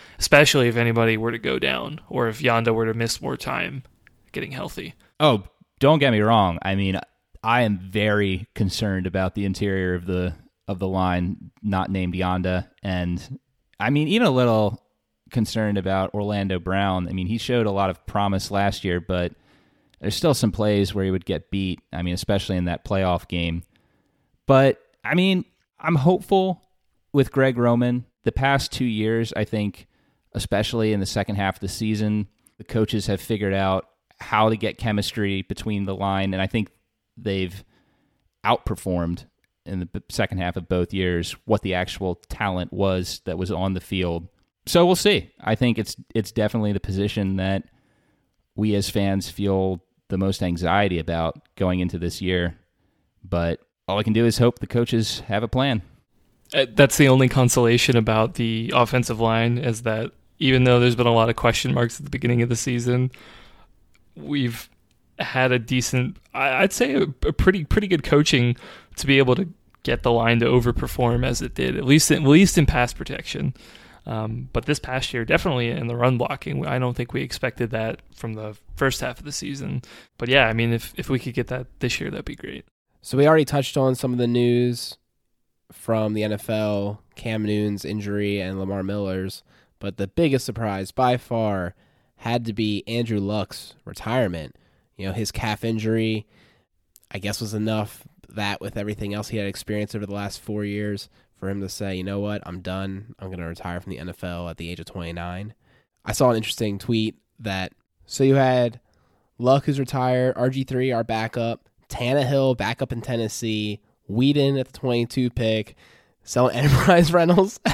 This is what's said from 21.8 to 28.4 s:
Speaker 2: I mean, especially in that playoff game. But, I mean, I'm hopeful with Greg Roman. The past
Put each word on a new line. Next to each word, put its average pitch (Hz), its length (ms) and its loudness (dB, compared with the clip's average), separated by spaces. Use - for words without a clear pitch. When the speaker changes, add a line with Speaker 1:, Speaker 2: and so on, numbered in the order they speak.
Speaker 2:
I 87 100 -6
mean, 87 100 -2
especially 95 460 -2
in 87 80 0
that 87 180 -4
playoff 92 420 0
game. 85 360 -4
But, 135 360 6
I 123 120 -2
mean, 185 320 2
I'm 165 180 0
hopeful 190 640 2
with 139 200 2
Greg 131 240 2
Roman. 120 480 2
The - 80 0
past 135 380 0